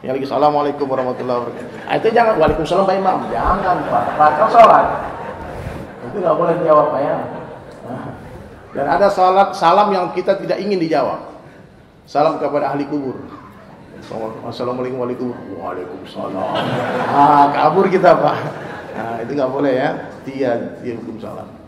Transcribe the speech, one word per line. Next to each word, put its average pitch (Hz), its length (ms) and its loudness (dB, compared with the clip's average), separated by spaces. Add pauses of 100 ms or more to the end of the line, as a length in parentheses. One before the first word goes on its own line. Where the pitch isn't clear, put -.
Yang 127 160 -4
lagi, 135 80 -4
"Assalamualaikum 143 560 2
warahmatullahi 127 580 -2
wabarakatuh." - 460 -12
Ah, 143 80 0
itu 220 160 0
jangan, 226 240 4
"Waalaikumsalam, 165 480 2
Pak 190 160 2
Imam." 185 160 2 (160)
Jangan, 180 440 0 (120)
Pak. - 160 0 (160)
Batal 151 320 4
sholat. - 340 10 (1300)
Itu 190 80 -8
nggak 165 160 2
boleh 170 240 2
dijawab, 151 320 4
Pak, - 80 -2
ya. - 160 -2 (1600)
Dan 143 80 -2
ada 180 240 4
salat, 190 480 4
salam 190 360 4
yang 180 200 -2
kita 185 240 0
tidak 175 240 -4
ingin 196 160 0
dijawab. 151 480 0 (800)
Salam 151 320 0
kepada 143 320 -2
ahli 143 160 -2
kubur. 139 320 -4 (1300)
"Assalamualaikum, 123 560 -6
waalaikumsalam." 123 640 -6
Waalaikumsalam. - 880 -8 (640)
Ah, 143 320 6
kabur 165 400 2
kita, 175 240 6
Pak. 147 240 2 (580)
Nah, 113 300 -6
itu 123 80 -8
nggak 139 160 -2
boleh, 139 240 0
ya. 135 180 0 (380)
Dia, 135 220 -2 (340)
dia 117 160 -6
hukum 110 160 -12
salam. - 320 -14 (200)